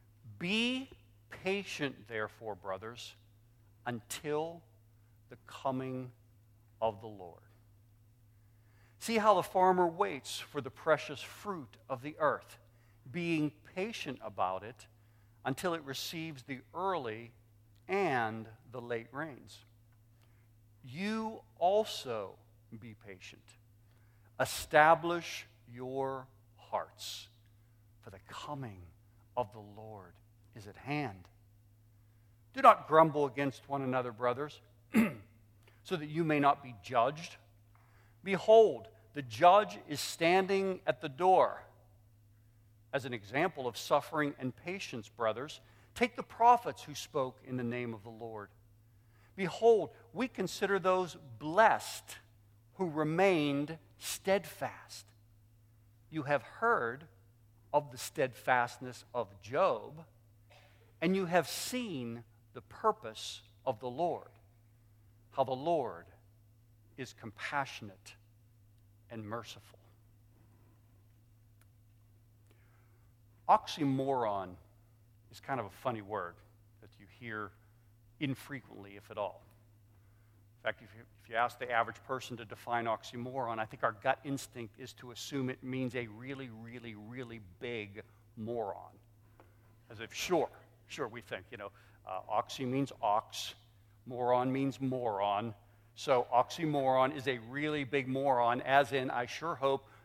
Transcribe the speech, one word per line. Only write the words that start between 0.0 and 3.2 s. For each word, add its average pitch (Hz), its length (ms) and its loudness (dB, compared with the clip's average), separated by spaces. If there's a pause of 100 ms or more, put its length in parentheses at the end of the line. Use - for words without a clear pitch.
"Be 240 500 -2 (400)
patient, 185 800 -6
therefore, 107 480 -6
brothers, 98 600 -10 (720)